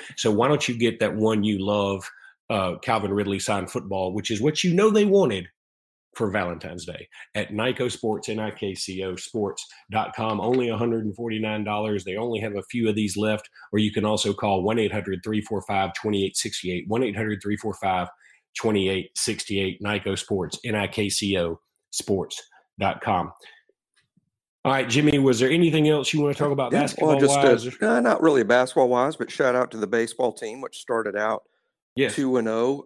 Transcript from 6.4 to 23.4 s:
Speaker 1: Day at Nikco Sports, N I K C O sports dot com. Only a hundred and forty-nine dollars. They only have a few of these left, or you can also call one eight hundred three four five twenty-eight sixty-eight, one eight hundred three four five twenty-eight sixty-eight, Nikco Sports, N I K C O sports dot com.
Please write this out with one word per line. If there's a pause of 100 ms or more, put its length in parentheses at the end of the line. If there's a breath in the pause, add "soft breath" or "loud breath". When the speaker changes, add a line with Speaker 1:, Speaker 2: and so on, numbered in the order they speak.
Speaker 1:
Day (280 loud breath)
at
Nikco
Sports,
N
I
K
C
O
sports (280 loud breath)
dot
com.
Only
a
hundred
and
forty-nine
dollars.
They
only
have
a
few
of
these
left, (240 loud breath)
or
you
can
also
call
one
eight
hundred
three
four
five
twenty-eight
sixty-eight,
one
eight
hundred
three
four
five (480 soft breath)
twenty-eight
sixty-eight,
Nikco
Sports,
N
I
K
C
O (300)
sports (380 soft breath)
dot
com. (1300 loud breath)